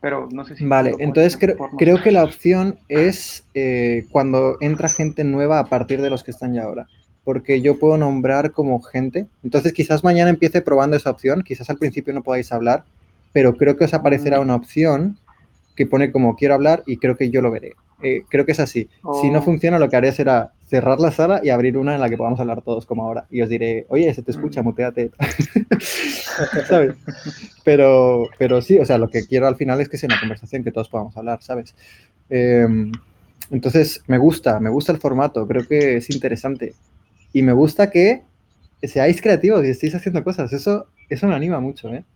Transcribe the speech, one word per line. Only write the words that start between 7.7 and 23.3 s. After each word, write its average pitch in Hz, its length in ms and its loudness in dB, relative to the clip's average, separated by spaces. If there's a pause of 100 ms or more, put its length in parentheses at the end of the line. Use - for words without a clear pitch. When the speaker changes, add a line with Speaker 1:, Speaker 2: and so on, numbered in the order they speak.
Speaker 2:
puedo 156 180 4
nombrar 139 560 0
como 127 300 -2
gente, 131 460 -6 (140)
entonces 143 300 0
quizás 151 320 -2
mañana 175 240 4
empiece 165 320 2
probando 143 340 2
esa 143 160 0
opción, 135 320 -2
quizás 127 280 -10
al 143 80 -6
principio 143 340 -4
no 139 100 -8
podáis 127 300 -4
hablar, 120 320 0 (480)
pero 127 240 4
creo 139 220 2
que 170 80 4
os 156 80 -2
aparecerá 143 460 2
Speaker 1:
Mm. - 20 0
Speaker 2:
una 127 140 0
opción 156 600 -2 (580)
que 131 120 0
pone 135 260 0
como 120 240 2
"quiero 143 160 2
hablar" 151 340 2
y 123 120 -6
creo 127 180 0
que 131 140 -2
yo 127 100 0
lo 123 100 0
veré. 110 220 -10 (300)
Eh, 131 260 -4
creo 143 160 2
que 160 80 -2
es 143 80 -2
así. 123 300 -4 (320)
Si 143 80 2
no 151 80 2
Speaker 1:
Oh. 147 40 0
Speaker 2:
funciona, 170 360 0
lo 190 100 4
que - 80 0
haré 127 160 2
será 131 400 0 (140)
cerrar 127 340 2
la 165 100 4
sala 165 340 0
y 143 60 2
abrir 123 280 2
una 143 160 -2
en 139 60 -4
la 127 80 0
que 113 80 -4
podamos 117 240 -4
hablar 120 220 -6
todos 113 240 -6
como 113 180 -6
ahora. 113 260 -8